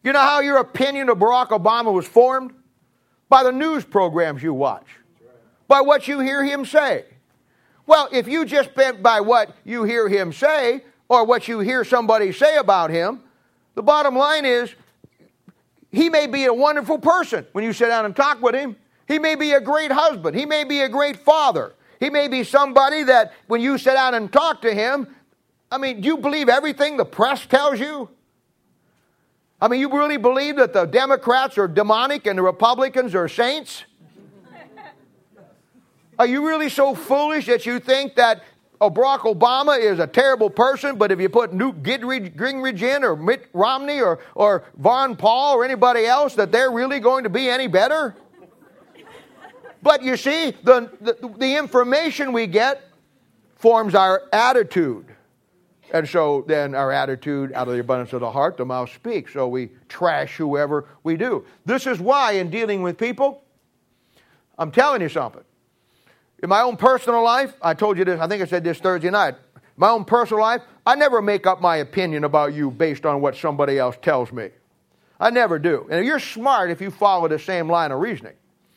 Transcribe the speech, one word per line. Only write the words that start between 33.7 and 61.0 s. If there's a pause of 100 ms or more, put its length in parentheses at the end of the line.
Are
you
really
so
foolish
that
you
think
that, (380)
oh,
Barack
Obama
is
a
terrible
person,
but
if
you
put
Newt
Gidri-,
Gingrich
in
or
Mitt
Romney
or, (140)
or (120)
Ron
Paul
or
anybody
else,
that
they're
really
going
to
be
any
better? (1600)
But
you
see, (100)
the, (100)
the,
the
information
we
get (760)
forms
our (100)
attitude. (920)
And
so
then
our
attitude,
out
of
the
abundance
of
the
heart,
the
mouth
speaks.
So
we (180)
trash
whoever (180)